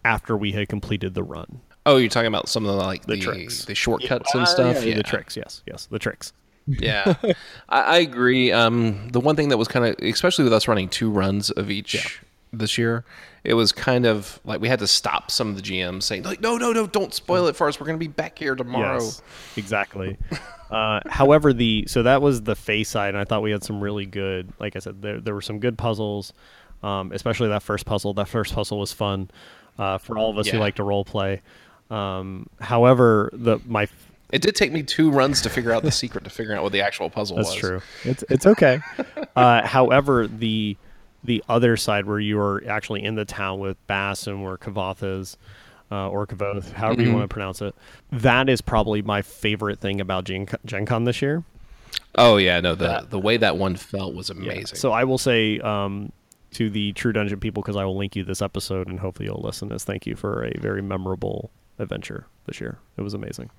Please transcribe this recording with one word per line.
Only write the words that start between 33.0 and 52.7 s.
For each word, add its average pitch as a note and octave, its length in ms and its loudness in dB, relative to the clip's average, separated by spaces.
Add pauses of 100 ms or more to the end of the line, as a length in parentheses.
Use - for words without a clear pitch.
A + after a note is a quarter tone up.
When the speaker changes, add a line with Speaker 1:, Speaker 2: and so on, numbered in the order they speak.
Speaker 1:
the, A#2 320 0
my A2 200 0
f- - 240 -14 (240)
Speaker 2:
It B2+ 100 2
did G#3 140 2
take - 160 2
me D#3 100 -2
two D#3 280 4
runs C#3 320 4
to A2+ 80 -2
figure A#2 220 0
out A#2 120 2
the D3+ 80 2
secret - 320 -4
to G2 60 -14
figuring G#2+ 280 -4
out D#2 60 -2
what G2+ 80 0
the G2 100 2
actual G2 280 -2
puzzle G2+ 260 -4
Speaker 1:
That's G2 140 0
Speaker 2:
was. F#2+ 60 -4
Speaker 1:
true. F#2 240 -2 (240)
It's, C3 240 -2
it's C3+ 180 4
okay. D#3 400 6
<laughs> - 40 -14 (460)
Uh, A#2+ 300 6
however, B2+ 600 4
the, A2 500 -2 (460)
the A#2+ 240 -2
other A#2 300 4
side G2+ 300 0
where G#2 120 -2
you G#2 200 0
are G2+ 280 0
actually G#2 380 -6
in A2 120 -4
the G#2+ 100 -2
town F#2+ 340 -4
with F#2+ 160 -6 (100)
Bass G2 400 -2
and G2 160 -8
where F#2 140 -8
Kavoth F#2+ 460 -6 (180)
is, F#2+ 160 -12 (560)
uh, G2 160 -4
or G2 180 -4
Kavoth, G2+ 460 -6
however A2+ 300 0
you A#2+ 60 4
Speaker 2:
Mm-hmm. A#2 80 4
Speaker 1:
wanna G#2 120 -2
pronounce F#2+ 320 -8
it, G2+ 140 -6 (360)
that B2+ 380 2
is B2 140 2
probably G#2 400 0
my G2+ 180 -2
favorite G#2 580 -4
thing G2 220 -4
about F#2 240 -4
Gen F#2+ 220 -6
Con, - 180 -8
Gen G#2 220 -6
Con A#2 180 0
this A#2+ 160 0
year. D3+ 240 -2 (720)
Speaker 2:
Oh, A#2 220 8
yeah. F2+ 220 4
No, F2 140 2